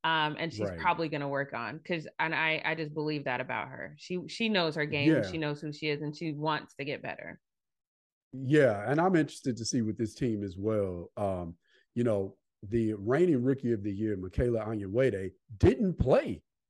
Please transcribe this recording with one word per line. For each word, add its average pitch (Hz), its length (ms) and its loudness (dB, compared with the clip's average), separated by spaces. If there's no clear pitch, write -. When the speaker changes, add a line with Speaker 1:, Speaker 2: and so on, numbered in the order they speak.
Speaker 1:
um, 156 340 2
and 165 140 -4
she's 107 160 -4
Speaker 2:
Right. - 100 -6
Speaker 1:
probably 165 300 0
gonna 143 200 -4
work 139 240 -4
on, 113 280 -6
'cause, 165 260 -4
and 160 160 0
I, 156 300 0
I 160 100 0
just 156 200 -6
believe 151 300 -2
that 127 160 -2
about 123 280 -4
her. 143 300 -12
She, 180 300 -8
she 226 200 -2
knows 170 280 2
her 151 100 0
game, 147 240 4
Speaker 2:
Yeah. 139 120 4
Speaker 1:
she 95 160 -4
knows 147 220 -2
who 151 120 -8
she 151 160 -4
is, 147 140 -2
and 147 140 -6
she 160 160 -4
wants 151 440 -4
to 143 80 -8
get 139 180 -6
better. - 360 -10
Speaker 2:
Yeah, 131 580 4
and 147 100 4
I'm 180 160 6
interested 139 400 0
to 113 80 -8
see 120 180 0
with 107 160 -2
this 113 160 -2
team 110 300 -2
as 92 120 -8
well. 98 600 0
Um, 90 400 -2
you 120 100 0
know, 101 320 0
the 110 260 2
reigning 127 480 2
Rookie 131 300 2
of 104 100 0
the 101 100 -2
Year, 107 240 -2
Michaela 110 480 0
Onyenwere, 104 680 0
didn't 220 400 6
play 226 440 4